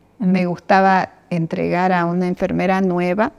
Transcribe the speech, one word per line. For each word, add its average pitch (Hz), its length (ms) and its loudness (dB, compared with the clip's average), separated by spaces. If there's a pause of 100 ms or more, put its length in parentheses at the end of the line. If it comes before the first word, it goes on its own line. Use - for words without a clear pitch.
(180)
me 185 280 0
gustaba 190 640 2 (200)
entregar 175 600 -2
a 175 140 0
una 180 220 -2
enfermera 180 520 -2
nueva, 180 580 0